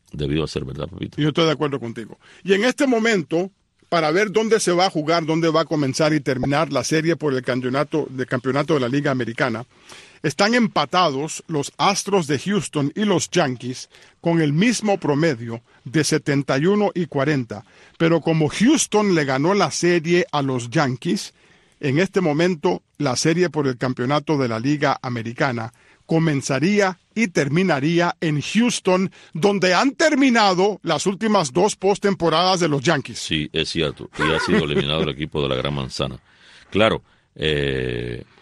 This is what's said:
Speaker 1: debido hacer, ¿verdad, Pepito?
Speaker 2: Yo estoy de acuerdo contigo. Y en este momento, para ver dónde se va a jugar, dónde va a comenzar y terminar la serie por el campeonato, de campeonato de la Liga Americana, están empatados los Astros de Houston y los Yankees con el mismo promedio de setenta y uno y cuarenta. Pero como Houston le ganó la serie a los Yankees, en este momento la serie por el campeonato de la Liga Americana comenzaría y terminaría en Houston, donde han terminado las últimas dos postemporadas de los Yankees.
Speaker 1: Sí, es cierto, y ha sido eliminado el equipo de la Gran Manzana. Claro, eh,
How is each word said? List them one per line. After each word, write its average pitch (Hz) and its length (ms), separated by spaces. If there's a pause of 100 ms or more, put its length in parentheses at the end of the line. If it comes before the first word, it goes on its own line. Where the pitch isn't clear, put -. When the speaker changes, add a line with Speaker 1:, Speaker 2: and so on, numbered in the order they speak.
(120)
Speaker 1:
debido 73 320
hacer, 73 200
¿verdad, 69 240
Pepito? 90 320
Speaker 2:
Yo 151 80
estoy 160 180
de 156 60
acuerdo 139 260
contigo. 117 400 (240)
Y 190 120
en 196 100
este 254 240
momento, 196 640 (360)
para 160 220
ver 196 220
dónde 220 260
se 175 140
va 180 140
a 190 40
jugar, 160 360
dónde 165 220
va 160 120
a 160 40
comenzar 147 480
y 156 60
terminar 143 540
la 127 100
serie 160 320
por 147 200
el 127 80
campeonato, 131 680
de 131 160
campeonato 131 480
de 143 60
la 120 80
Liga 143 240
Americana, 120 520 (580)
están 202 320
empatados 160 920
los 147 300
Astros 190 500
de 139 140
Houston 156 560
y 208 80
los 190 260
Yankees 127 580 (320)
con 170 200
el 147 120
mismo 202 460
promedio 135 640 (240)
de 143 180
setenta 139 560
y 156 80
uno 202 280
y 170 120
cuarenta. 135 580 (320)
Pero 165 240
como 160 280
Houston 208 640
le 151 100
ganó 139 300
la 180 160
serie 175 640
a 147 100
los 127 260
Yankees, 156 640 (460)
en 143 220
este 196 200
momento 170 640 (160)
la 139 160
serie 170 360
por 143 180
el 127 80
campeonato 143 600
de 131 120
la 113 100
Liga 143 420
Americana 117 720 (340)
comenzaría 165 920 (160)
y 220 140
terminaría 170 920
en 151 200
Houston, 190 720 (200)
donde 185 420
han 247 180
terminado 226 920
las 156 240
últimas 196 460
dos 185 240
postemporadas 185 840
de 170 80
los 139 120
Yankees. 123 380
Speaker 1:
Sí, 76 340
es 78 160
cierto, 78 400 (100)
y 80 140
ha 78 80
sido 87 240
eliminado 76 380
el 76 80
equipo 73 320
de 69 60
la 65 80
Gran 69 180
Manzana. 65 440 (520)
Claro, 98 320 (320)
eh, 65 920 (180)